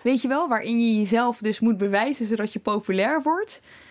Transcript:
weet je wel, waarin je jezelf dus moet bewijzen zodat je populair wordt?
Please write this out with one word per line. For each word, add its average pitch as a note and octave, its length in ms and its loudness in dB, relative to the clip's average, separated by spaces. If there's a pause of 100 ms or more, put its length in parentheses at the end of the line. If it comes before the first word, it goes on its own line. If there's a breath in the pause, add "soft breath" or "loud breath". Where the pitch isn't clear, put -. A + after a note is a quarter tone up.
weet B3 180 2
je C4+ 60 -2
wel, D4 200 0
waarin A#3 320 0
je A3+ 180 4
jezelf A3+ 400 2
dus G#3 220 -4
moet A3 180 2
bewijzen G#3 480 0
zodat G#3+ 280 -2
je G#3 60 -8
populair G#3 640 0
wordt? E4+ 400 -2 (300 loud breath)